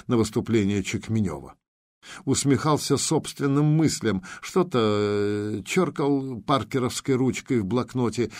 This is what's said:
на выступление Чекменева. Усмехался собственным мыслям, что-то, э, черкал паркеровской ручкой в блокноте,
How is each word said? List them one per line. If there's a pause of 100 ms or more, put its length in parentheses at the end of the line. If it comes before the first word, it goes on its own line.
на
выступление
Чекменева. (680)
Усмехался
собственным
мыслям, (180)
что-то,
э,
черкал
паркеровской
ручкой
в
блокноте,